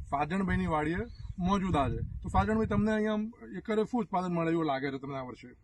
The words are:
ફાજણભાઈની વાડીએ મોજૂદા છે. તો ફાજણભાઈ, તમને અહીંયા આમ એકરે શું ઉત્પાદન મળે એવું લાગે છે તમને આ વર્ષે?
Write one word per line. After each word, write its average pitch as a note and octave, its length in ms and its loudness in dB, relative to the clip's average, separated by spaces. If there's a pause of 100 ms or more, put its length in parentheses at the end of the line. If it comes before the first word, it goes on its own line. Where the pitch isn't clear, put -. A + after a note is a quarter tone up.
(100)
ફાજણભાઈની F3+ 560 2
વાડીએ D#3+ 320 2 (400)
મોજૂદા F3+ 520 2
છે. A2+ 60 -2
તો - 320 -6
ફાજણભાઈ, G#3+ 380 2
તમને G#3 260 2
અહીંયા G#3+ 200 2
આમ G#3+ 200 -4 (240)
એકરે G#3+ 280 0
શું A#3+ 160 0
ઉત્પાદન F3+ 320 0
મળે E3 180 2
એવું E3 160 2
લાગે C#3 240 0
છે C3+ 80 -4
તમને C3+ 200 -8
આ C3 40 -6
વર્ષે? B2 260 -14 (160)